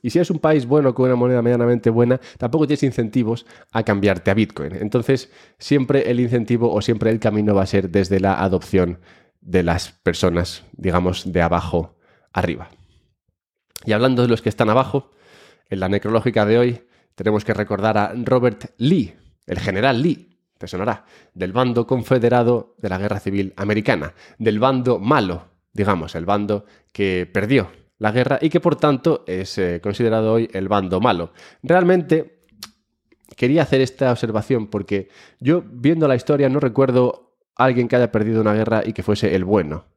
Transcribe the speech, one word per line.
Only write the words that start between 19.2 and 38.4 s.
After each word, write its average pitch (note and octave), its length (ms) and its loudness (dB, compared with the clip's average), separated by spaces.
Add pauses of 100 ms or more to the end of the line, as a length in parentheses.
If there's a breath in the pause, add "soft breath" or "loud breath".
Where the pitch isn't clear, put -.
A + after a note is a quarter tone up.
el F2+ 120 -6
general G#2+ 420 0
Lee, - 360 -4 (200)
te F#2+ 100 -14
sonará, G2 380 -6 (280 soft breath)
del F#2 180 -6
bando A#2+ 360 0
confederado A#2+ 880 0
de G#2+ 100 -8
la F#2 120 -4
Guerra G2+ 200 -4
Civil G2 380 -4
Americana, G#2 560 -2 (240 loud breath)
del G#2+ 220 0
bando B2+ 400 0
malo, G2+ 500 -2 (240)
digamos, F#2+ 420 -2
el E2+ 100 -6
bando G2+ 400 -2 (280 soft breath)
que F#2 380 -2
perdió G#2+ 400 0 (260)
la G#2+ 140 -2
guerra B2+ 300 0
y D#3+ 80 0
que, E3+ 100 0
por E3 160 0
tanto, D3+ 520 0
es, F#2 300 -6
eh, F2 240 -2
considerado A2 520 0
hoy A#2 200 0
el F#2+ 160 -4
bando F#2+ 320 0
malo. F2+ 320 -2 (300 loud breath)
Realmente, F3 800 2 (920)
quería C#3+ 280 2
hacer C3+ 180 2
esta C3 300 0
observación A2 560 -2
porque G2 420 -4 (300 soft breath)
yo, D#3 260 0
viendo C#3+ 420 0
la C3 80 4
historia, C#3 320 2
no C3+ 120 0
recuerdo B2+ 760 0 (220)
a B2 80 4
alguien B2 220 2
que B2 100 0
haya A#2+ 140 2
perdido A2 280 0
una G#2+ 140 2